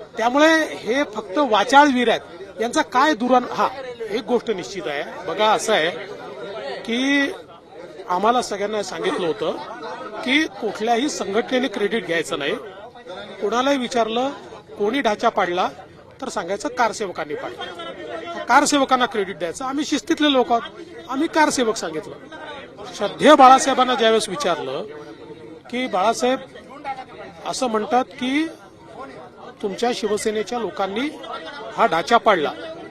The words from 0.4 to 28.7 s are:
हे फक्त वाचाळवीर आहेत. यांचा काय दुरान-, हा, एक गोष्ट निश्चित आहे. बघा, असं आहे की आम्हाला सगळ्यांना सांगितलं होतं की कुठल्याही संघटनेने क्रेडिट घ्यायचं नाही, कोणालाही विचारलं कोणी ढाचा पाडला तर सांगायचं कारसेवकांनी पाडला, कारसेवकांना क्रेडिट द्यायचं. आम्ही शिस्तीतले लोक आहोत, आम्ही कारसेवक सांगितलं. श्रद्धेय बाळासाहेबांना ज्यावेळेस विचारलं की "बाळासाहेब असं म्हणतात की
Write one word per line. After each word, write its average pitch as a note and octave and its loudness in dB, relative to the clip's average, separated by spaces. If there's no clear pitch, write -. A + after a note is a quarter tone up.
हे C4 0
फक्त A3+ -6
वाचाळवीर B3 6
आहेत. E3 2
यांचा A#3+ 0
काय D4 4
दुरान-, B3 2
हा, G#3 2
एक A3+ -4
गोष्ट A3+ 0
निश्चित F3 -6
आहे. D3 -4
बघा, F#3 0
असं G#3+ 2
आहे E3 4
की C#4 0
आम्हाला G#3+ 2
सगळ्यांना G#3 -4
सांगितलं F3+ -4
होतं D#3+ -2
की C#4 4
कुठल्याही A#3 -2
संघटनेने A#3 0
क्रेडिट G#3 -2
घ्यायचं E3 -2
नाही, D3 -2
कोणालाही B3 2
विचारलं A#3+ 0
कोणी A3+ 0
ढाचा A3 2
पाडला F#3+ 0
तर B3+ -8
सांगायचं G3+ -4
कारसेवकांनी F#3 -2
पाडला, - -8
कारसेवकांना C4 4
क्रेडिट G3 -4
द्यायचं. F3 -6
आम्ही C4+ -4
शिस्तीतले D4+ 0
लोक B3+ 4
आहोत, A#3 2
आम्ही C4+ -2
कारसेवक C#4 2
सांगितलं. D#3 -8
श्रद्धेय G3 8
बाळासाहेबांना B3+ 8
ज्यावेळेस A3 4
विचारलं D#3+ -4
की B3+ -2
"बाळासाहेब A3+ 2
असं E3+ -2
म्हणतात A3 2
की C4+ -2